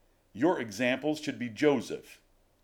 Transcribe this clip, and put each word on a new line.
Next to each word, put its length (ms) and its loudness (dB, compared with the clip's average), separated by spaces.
Your 260 2
examples 600 -2
should 200 -6
be 100 -6
Joseph, 680 0